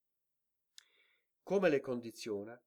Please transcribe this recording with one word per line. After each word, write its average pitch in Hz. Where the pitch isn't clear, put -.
Come 185
le 139
condiziona? 117